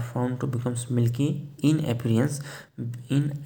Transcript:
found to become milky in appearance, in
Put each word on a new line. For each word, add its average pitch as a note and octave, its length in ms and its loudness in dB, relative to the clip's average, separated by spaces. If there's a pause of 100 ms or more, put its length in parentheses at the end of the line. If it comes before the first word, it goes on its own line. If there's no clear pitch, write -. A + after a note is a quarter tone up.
found B2+ 340 -2
to - 40 -2
become B2 300 -2 (220)
milky A#2+ 320 2 (400)
in D#3 100 4 (140)
appearance, A2+ 420 2 (760)
in C#3+ 360 2